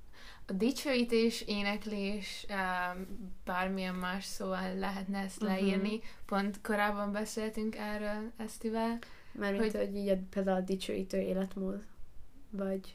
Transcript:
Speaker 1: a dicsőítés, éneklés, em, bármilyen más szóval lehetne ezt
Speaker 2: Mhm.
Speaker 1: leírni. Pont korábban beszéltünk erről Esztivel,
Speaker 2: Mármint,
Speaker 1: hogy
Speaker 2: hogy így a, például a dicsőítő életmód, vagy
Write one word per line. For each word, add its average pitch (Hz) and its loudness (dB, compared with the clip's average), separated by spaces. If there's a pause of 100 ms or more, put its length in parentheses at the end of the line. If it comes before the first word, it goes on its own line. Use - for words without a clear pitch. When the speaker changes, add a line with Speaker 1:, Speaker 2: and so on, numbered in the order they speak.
(460)
Speaker 1:
a - -4
dicsőítés, 233 4
éneklés, 202 0
em, 185 0 (380)
bármilyen 185 2
más 185 -2
szóval 185 -2
lehetne 196 -2
ezt 196 -4
Speaker 2:
Mhm. 208 2
Speaker 1:
leírni. 196 4 (260)
Pont 202 0
korábban 208 2
beszéltünk 214 -2
erről 208 -2
Esztivel, 226 -2 (340)
Speaker 2:
Mármint, 202 2
Speaker 1:
hogy 208 2
Speaker 2:
hogy 196 -4
így 202 0
a, 196 6 (140)
például 190 4
a 185 4
dicsőítő 190 0
életmód, 190 0 (680)
vagy 190 -2